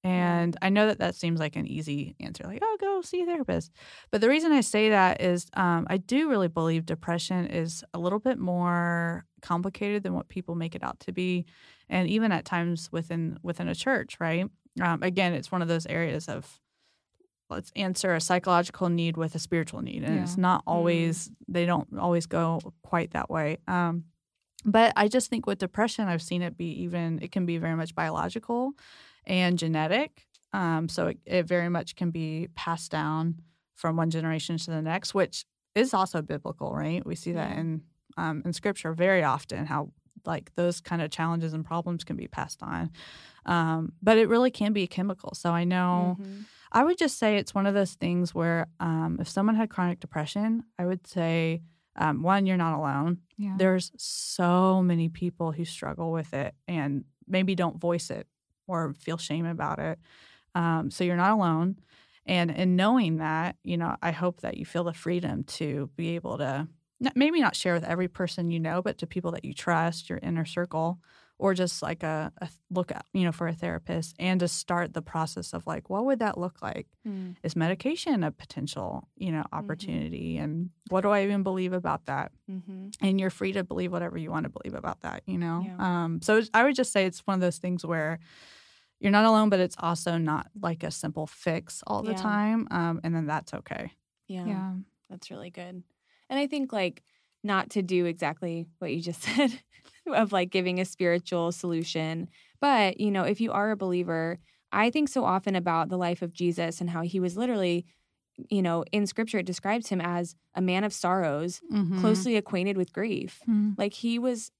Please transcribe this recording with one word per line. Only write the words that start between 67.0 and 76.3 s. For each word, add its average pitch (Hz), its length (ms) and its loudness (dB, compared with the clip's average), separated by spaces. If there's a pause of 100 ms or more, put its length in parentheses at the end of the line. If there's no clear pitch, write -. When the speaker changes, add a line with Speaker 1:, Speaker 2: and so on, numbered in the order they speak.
Speaker 2:
n-, 269 120 0
maybe 302 240 4
not 226 160 2
share 175 180 2
with 165 100 0
every 180 240 0
person 175 440 -2
you 170 80 0
know, 165 220 0
but - 160 -4
to 170 100 -8
people 175 240 -4
that 165 120 -8
you 139 100 -8
trust, 165 540 0
your 175 140 -6
inner 165 220 -2
circle, 170 560 -2 (380)
or 190 160 2
just, 180 280 -2
like, 165 200 -6
a, 156 280 -2 (120)
a 175 40 -8
th-, - 120 -16 (120)
look 180 220 -2
at, - 220 -10
you 185 100 4
know, 170 80 2
for 170 160 -4
a 170 60 -2
therapist 165 640 -6
and 185 220 2
to 175 80 2
start 170 440 -2
the 160 80 -4
process 165 540 -6
of, 175 120 -8
like, 151 220 -6
what 202 160 -2
would 269 140 2
that 220 180 0